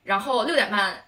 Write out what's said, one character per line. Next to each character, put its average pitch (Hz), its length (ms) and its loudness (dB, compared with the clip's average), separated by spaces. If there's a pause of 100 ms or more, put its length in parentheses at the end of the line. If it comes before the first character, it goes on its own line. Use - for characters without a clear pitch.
然 196 160 0
后 247 240 0
六 330 100 -2
点 247 160 2
半， 196 380 -2